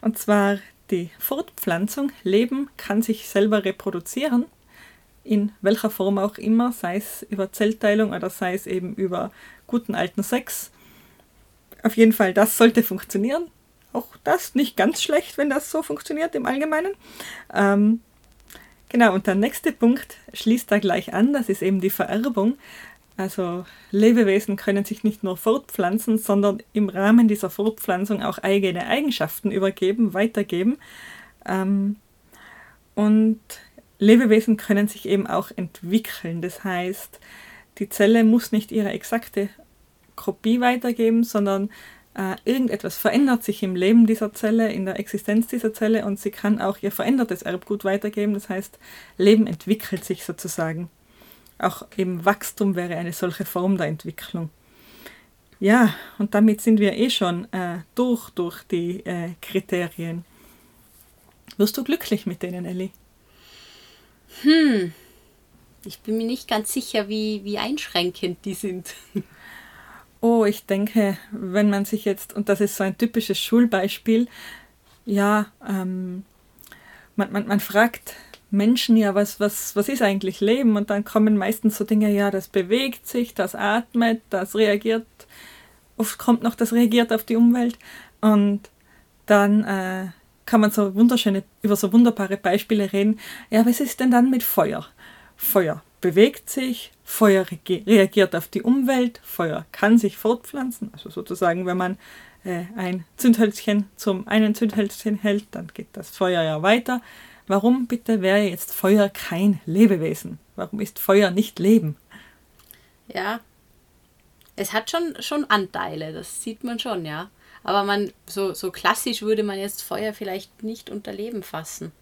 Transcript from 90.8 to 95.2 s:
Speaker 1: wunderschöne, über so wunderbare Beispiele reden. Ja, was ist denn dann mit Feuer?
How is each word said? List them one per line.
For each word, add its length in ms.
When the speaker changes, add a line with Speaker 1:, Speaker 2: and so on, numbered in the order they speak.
Speaker 1:
wunderschöne, 480
über 160
so 160
wunderbare 460
Beispiele 560
reden. 260
Ja, 160
was 120
ist 220
denn 100
dann 200
mit 120
Feuer? 440